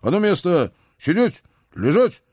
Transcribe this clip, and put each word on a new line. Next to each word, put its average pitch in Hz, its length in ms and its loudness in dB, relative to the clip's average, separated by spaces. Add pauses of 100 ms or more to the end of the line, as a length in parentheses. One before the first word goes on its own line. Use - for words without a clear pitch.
А 113 100 -2
ну 202 80 0
место! 180 520 0 (280)
Сидеть! 214 440 0 (300)
Лежать! 143 600 0